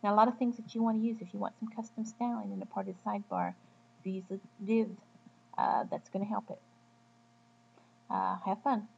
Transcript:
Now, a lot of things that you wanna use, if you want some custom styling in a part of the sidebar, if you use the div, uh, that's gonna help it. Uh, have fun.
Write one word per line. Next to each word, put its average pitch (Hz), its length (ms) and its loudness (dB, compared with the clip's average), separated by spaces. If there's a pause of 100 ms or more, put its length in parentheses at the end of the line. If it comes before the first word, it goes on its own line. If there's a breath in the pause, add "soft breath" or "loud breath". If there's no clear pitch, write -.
Now, 202 100 4
a 208 40 6
lot 220 120 10
of 233 80 0
things 240 220 0
that - 160 -14
you 226 80 2
wanna 220 160 4
use, 220 240 0
if 185 100 -12
you 202 80 -6
want - 180 -4
some 220 120 -6
custom 226 340 -6
styling 220 480 -4
in 190 80 -4
a 196 60 -8
part 196 220 -4
of 185 60 -8
the 208 160 -6
sidebar, 185 440 -2 (440 loud breath)
if - 80 -10
you 190 60 -4
use 185 160 -6
the 196 100 -6 (240)
div, 214 280 2 (680)
uh, - 340 2
that's - 200 -6
gonna 196 160 -2
help 214 240 -4
it. - 100 -10 (1500 soft breath)
Uh, 190 340 0
have 196 180 0
fun. 226 240 0 (120)